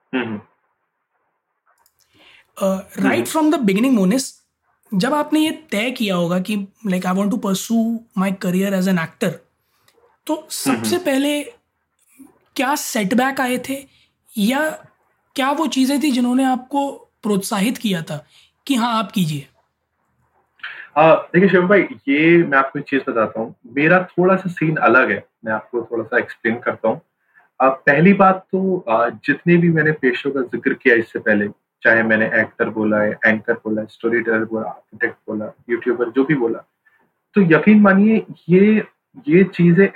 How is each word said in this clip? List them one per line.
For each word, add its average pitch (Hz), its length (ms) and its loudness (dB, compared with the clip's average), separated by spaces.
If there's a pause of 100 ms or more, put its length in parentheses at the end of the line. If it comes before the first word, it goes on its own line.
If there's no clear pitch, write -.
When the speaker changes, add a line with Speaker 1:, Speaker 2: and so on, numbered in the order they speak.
(140)
Speaker 1:
हम्म। 113 260 -6 (2250)
Speaker 2:
अ, 190 280 -2
right - 160 -4
Speaker 1:
हम्म। - 180 0
Speaker 2:
from 311 240 -2
the 320 100 2
beginning, 226 340 0
मोनिस, 214 420 0 (600)
जब 240 200 0
आपने 302 260 0
ये 311 100 2
तय 240 400 -6
किया 214 240 -4
होगा 175 260 -2
कि, 208 160 -4 (300)
like, 185 200 -2
I 185 60 -2
want 196 180 -2
to 226 100 -2
pursue 226 560 -2 (220)
my 196 180 0
career 190 340 -2
as 185 140 -2
an 190 120 0
actor, 170 360 -6 (920)
तो 311 240 -6
सबसे 254 460 -4
Speaker 1:
हम्म। 349 100 -4
Speaker 2:
पहले 285 360 -2 (1120)
क्या 262 180 -2
सेटबैक 254 640 -2
आए 247 280 -2
थे 277 180 -10 (520)
या 269 320 0 (640)
क्या 262 160 -2
वो 302 160 -2
चीज़ें 262 360 0
थी 302 80 0
जिन्होंने 247 340 0
आपको 277 460 -2 (320)
प्रोत्साहित 208 560 -2
किया 180 240 -4
था 151 240 -12 (400)
कि 277 80 -2
हाँ, 233 240 0
आप 214 140 -6
कीजिए? 156 340 -4 (1500)
Speaker 1:
अ, 156 180 6
देखिए 180 340 2
शिव 180 180 2
भाई, 190 160 4
ये 160 600 2
मैं 143 140 0
आपको 135 200 -2
एक 143 60 -8
चीज़ 131 260 -4
बताता 110 300 -2
हूँ। 113 140 -8 (120)
मेरा 160 420 0 (100)
थोड़ा 185 180 2
सा 185 140 -8
सीन 160 260 -2
अलग 117 340 2
है, 101 160 -6 (180)
मैं 110 80 -4
आपको 113 400 -8
थोड़ा 113 120 -4
सा 120 140 -2
एक्सप्लेन 113 400 -4
करता - 300 -4
हूँ। 165 120 -4 (600)
अ, 131 80 4
पहली 156 440 4
बात 190 240 4 (160)
तो, 190 260 -2
अ, 117 300 0
जितने 139 480 0
भी 170 140 4
मैंने 156 220 2
पेशों 135 380 -2
का 139 100 -6
जिक्र 117 340 -4
किया 120 200 2
इससे 113 240 -2
पहले, 104 300 0 (340)
चाहे 113 200 4
मैंने 110 240 0
एक्टर 117 420 -2
बोला 107 300 -2
है, 107 280 -2
एंकर 110 260 0
बोला 110 280 -4
है, 110 60 -10
स्टोरी 117 340 -4
टेलर 110 240 -2
बोला, 107 240 -8
आर्किटेक्ट - 480 -18 (120)
बोला, 107 420 -12
यूट्यूबर, 120 400 -4
जो 135 140 -2
भी 151 100 0
बोला, 113 240 -2 (760)
तो 208 60 4
यकीन 208 400 4
मानिए, 202 460 4 (220)
ये, 202 360 4 (440)
ये 180 160 6
चीज़ें 175 520 4